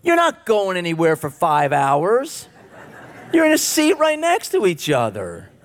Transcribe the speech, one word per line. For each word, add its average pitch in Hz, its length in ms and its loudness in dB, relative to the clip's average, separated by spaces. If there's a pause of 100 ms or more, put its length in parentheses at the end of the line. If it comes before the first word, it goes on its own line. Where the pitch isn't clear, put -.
You're 339 160 2
not 339 280 -2
going 202 300 0
anywhere 165 400 0
for 151 140 -8
five 147 420 0
hours. 147 760 0 (800)
You're 330 140 2
in 311 80 4
a 311 40 2
seat 311 400 0
right 302 220 0
next 339 300 -2
to 339 180 0
each 165 220 -4
other. 101 600 -2 (160)